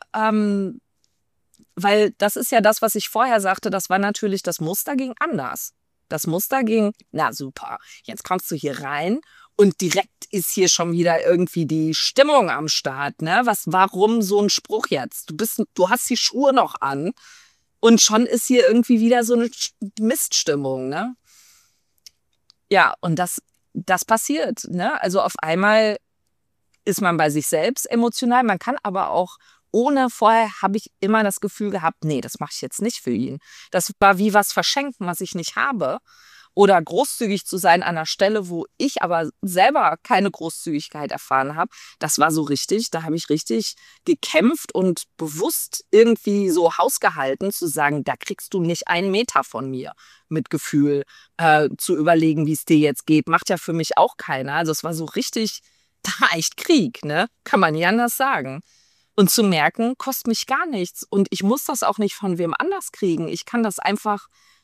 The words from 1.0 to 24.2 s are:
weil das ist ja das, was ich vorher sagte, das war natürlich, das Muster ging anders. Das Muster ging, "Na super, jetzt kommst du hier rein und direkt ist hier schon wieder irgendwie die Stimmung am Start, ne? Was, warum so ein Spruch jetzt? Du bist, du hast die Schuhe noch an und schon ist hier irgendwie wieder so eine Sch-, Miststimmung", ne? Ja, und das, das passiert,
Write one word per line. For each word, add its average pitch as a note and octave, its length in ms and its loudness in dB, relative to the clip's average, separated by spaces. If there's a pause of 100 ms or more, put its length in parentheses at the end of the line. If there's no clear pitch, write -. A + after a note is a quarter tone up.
weil G3+ 420 4
das G3+ 180 0
ist D4 160 -4
ja A#3 100 4
das, G#3+ 200 4
was A3 140 0
ich G#3 140 -6
vorher A#3 300 2
sagte, F#3+ 300 -2
das F#3+ 200 -4
war F#3+ 100 2
natürlich, G3 440 -2
das F3 160 -4
Muster F#3 360 -4
ging B3+ 240 -4
anders. G#3+ 540 -6 (360)
Das - 180 -6
Muster G#3 360 -2
ging, G#3+ 280 2 (200)
"Na C#3 200 0
super, - 460 -12 (260)
jetzt - 200 -14
kommst - 280 -6
du E3+ 40 -6
hier C#3+ 260 -6
rein D3+ 400 -4 (340)
und G3+ 240 4
direkt F#3 520 -2
ist F#3 200 -4
hier F#3 160 2
schon E3+ 240 2
wieder E3+ 340 2
irgendwie E3+ 400 2
die D#3+ 280 0
Stimmung C4+ 560 4
am D3 180 -4
Start, C#3+ 540 -4
ne? F3+ 240 0
Was, G#3+ 220 -2
warum F#3+ 540 2
so G3+ 200 2
ein G3+ 80 2
Spruch - 380 -4
jetzt? - 420 -6
Du D#3 80 -10
bist, A3 240 -4 (120)
du C4 160 2
hast B3 200 0
die A#3+ 80 -2
Schuhe C4+ 340 0
noch A3+ 300 2
an C#3 300 -4 (680)
und A3+ 220 6
schon A3 240 4
ist - 220 -2
hier B3 200 4
irgendwie A#3 320 4
wieder A#3 240 4
so A#3+ 120 2
eine A#3 100 2
Sch-, - 280 -8 (260)
Miststimmung", C#3+ 880 -2
ne? G#3 260 -6 (1600)
Ja, F3+ 300 6
und E3 160 -2
das, F3+ 240 -4 (320)
das - 320 -2
passiert, B3 640 -2